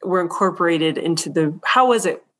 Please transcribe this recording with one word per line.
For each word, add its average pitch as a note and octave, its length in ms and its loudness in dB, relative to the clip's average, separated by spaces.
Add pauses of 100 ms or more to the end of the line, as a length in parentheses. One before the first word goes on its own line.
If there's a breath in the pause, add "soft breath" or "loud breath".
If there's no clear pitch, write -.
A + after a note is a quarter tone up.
were F#3 180 0
incorporated E3+ 760 0
into D#3+ 320 -2
the, D#3 240 0 (120)
how B3+ 240 4
was A3+ 160 0
it - 180 -4 (160)